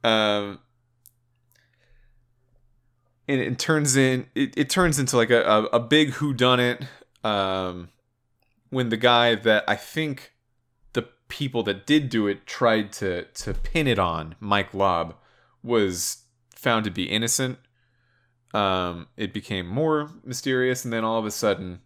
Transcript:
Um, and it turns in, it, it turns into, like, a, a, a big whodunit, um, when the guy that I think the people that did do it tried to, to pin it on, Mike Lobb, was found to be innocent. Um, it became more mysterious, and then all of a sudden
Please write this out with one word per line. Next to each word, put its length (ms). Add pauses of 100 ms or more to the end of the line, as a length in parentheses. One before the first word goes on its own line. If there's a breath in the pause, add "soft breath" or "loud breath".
Um, 540 (2750)
and 120
it 180
turns 380
in, 380
it, 220
it 140
turns 280
into, 180
like, 140
a, 120
a, 220
a 160
big 320
whodunit, 720 (380 loud breath)
um, 640 (840)
when 180
the 80
guy 400
that 320
I 80
think 560 (600)
the 100 (260)
people 360
that 220
did 220
do 180
it 200
tried 480
to, 300
to 300
pin 320
it 120
on, 420
Mike 340
Lobb, 400 (480 soft breath)
was 600 (260)
found 340
to 60
be 140
innocent. 540 (960)
Um, 520 (100)
it 160
became 340
more 440 (140)
mysterious, 600
and 80
then 120
all 140
of 60
a 60
sudden 560